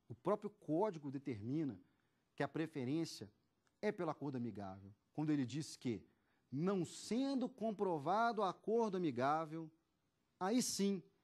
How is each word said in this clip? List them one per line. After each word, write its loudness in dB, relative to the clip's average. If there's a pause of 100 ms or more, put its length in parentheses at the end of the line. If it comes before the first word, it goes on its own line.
O -10
próprio 0
código -2
determina -2 (560)
que 0
a 0
preferência -2 (500)
é 0
pelo -2
acordo -2
amigável, -6 (180)
quando 0
ele 4
diz -4
que, -2 (480)
não 0
sendo -2
comprovado 2
acordo 2
amigável, 0 (680)
aí 4
sim 2 (200)